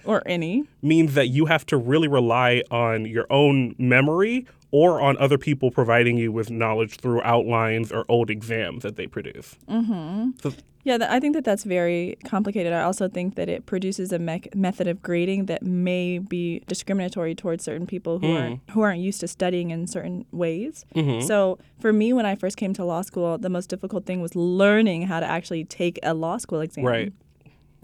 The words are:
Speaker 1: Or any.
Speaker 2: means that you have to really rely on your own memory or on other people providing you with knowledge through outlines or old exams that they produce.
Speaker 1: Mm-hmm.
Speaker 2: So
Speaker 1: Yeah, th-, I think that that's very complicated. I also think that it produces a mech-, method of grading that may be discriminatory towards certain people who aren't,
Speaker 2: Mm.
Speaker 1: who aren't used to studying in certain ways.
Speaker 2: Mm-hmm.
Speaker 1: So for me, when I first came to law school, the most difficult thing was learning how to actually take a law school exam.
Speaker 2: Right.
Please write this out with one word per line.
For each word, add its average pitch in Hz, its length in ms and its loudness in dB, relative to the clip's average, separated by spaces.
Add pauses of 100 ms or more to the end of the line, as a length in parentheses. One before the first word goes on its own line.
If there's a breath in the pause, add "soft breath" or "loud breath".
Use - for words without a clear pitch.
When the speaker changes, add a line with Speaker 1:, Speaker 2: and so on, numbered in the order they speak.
Speaker 1:
Or 214 220 0
any. 175 380 -2 (180)
Speaker 2:
means 160 320 4
that 135 140 4
you 143 180 2
have 156 220 0
to 147 100 2
really 143 300 2
rely 123 640 4
on 113 340 0
your 113 240 -2
own 139 480 4
memory 156 680 2 (240 soft breath)
or 156 280 6
on 139 200 4
other 139 180 4
people 139 320 0
providing 120 480 4
you 117 140 0
with 110 180 -4
knowledge 113 480 0
through 117 240 0
outlines 113 720 2
or 110 180 -4
old 117 220 4
exams 107 520 -6
that 107 120 -8
they 92 120 -8
produce. - 480 -12 (140)
Speaker 1:
Mm-hmm. 214 640 -2 (100)
Speaker 2:
So 139 100 -4 (320)
Speaker 1:
Yeah, 247 140 0
th-, 233 120 0
I 247 120 2
think 294 140 0
that 294 100 -2
that's 202 180 0
very 175 600 -2
complicated. 202 480 -2
I 165 100 0
also 185 240 -2
think 185 280 -6
that 170 120 -4
it - 180 -6
produces 190 460 -4
a 175 80 -2
mech-, 165 340 -8
method 185 340 -2
of 170 140 -4
grading 185 440 0
that 170 180 -4
may 180 560 -2
be 175 480 -4
discriminatory 180 680 -4
towards 170 280 -4
certain 165 240 -6
people 170 320 -6
who 160 160 0
aren't, 127 320 -6
Speaker 2:
Mm. - 60 -20
Speaker 1:
who 220 80 2
aren't 190 200 0
used 196 200 -4
to 170 80 -6
studying 180 420 -2
in 165 160 -6
certain 175 440 -8
ways. 175 600 -4
Speaker 2:
Mm-hmm. 135 320 0
Speaker 1:
So 196 320 2 (220 soft breath)
for 220 140 2
me, 220 180 4
when 240 140 2
I 196 100 0
first 190 220 -4
came 196 160 -2
to 196 100 -4
law 175 180 -2
school, 170 360 -2
the 185 120 -6
most 180 200 -4
difficult 185 360 -6
thing 185 160 -4
was 170 140 -8
learning 185 680 4
how 170 180 -2
to 160 40 -2
actually 165 380 -4
take 175 400 -4
a 165 100 0
law 165 240 -2
school 160 220 -6
exam. 156 260 -6
Speaker 2:
Right. 117 280 0 (720 soft breath)